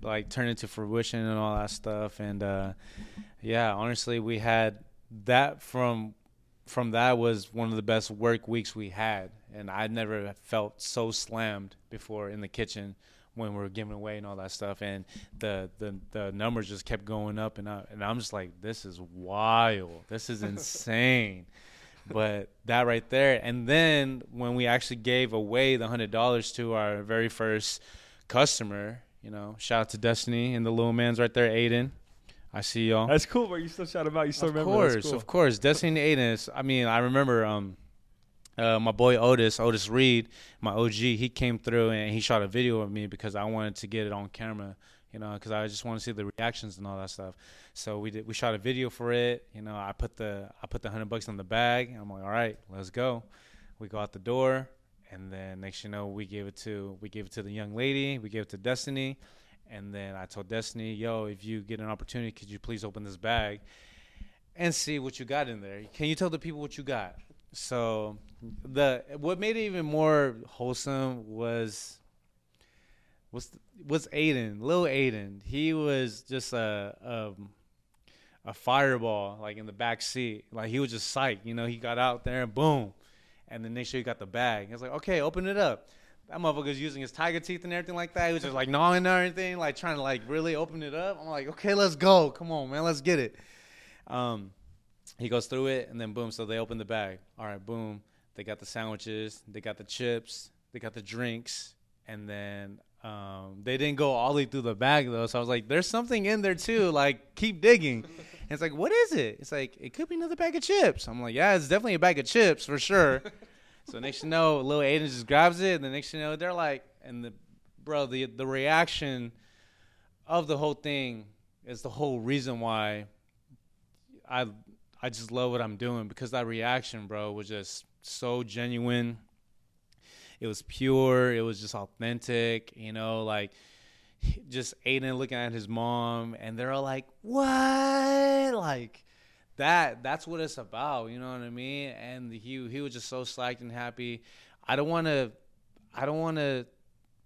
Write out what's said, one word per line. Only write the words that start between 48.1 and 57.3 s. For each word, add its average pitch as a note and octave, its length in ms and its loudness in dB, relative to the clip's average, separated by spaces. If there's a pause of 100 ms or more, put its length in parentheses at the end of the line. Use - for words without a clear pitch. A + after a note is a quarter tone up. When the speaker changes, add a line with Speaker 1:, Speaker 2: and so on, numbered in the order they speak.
Speaker 1:
did, G#2+ 160 -8
we A2+ 80 -6
shot A#2 220 0
a - 20 -4
video B2+ 320 -2
for A#2+ 220 -2
it. A#2+ 420 2
You A2 80 -14
know, G#2+ 140 -10
I G2+ 160 -6
put - 240 -6
the, G2+ 340 -8 (100)
I - 60 -12
put - 160 -8
the G#2+ 80 -6
hundred G#2+ 180 -6
bucks A2 200 -6
in G#2+ 80 -8
the G2 80 -8
bag. A#2+ 500 2
I'm G#2 160 -12
like, F#2+ 140 -12
"All G2 60 -6
right, A2 280 0 (100)
let's F#2+ 220 -12
go." B2 320 -2 (560)
We A2 80 -12
go G#2 140 -8
out G#2 120 -6
the G2 60 -12
door, C3 500 0 (440)
and F#2+ 200 -14
then F#2+ 280 -12
next F#2+ 240 -12
you G#2 60 -12
know, G#2 180 -6
we G2+ 180 -8
gave G2+ 220 -10
it G2+ 160 -14
to, G2 360 -10
we G#2+ 80 -14
gave G#2 180 -12
it - 60 -20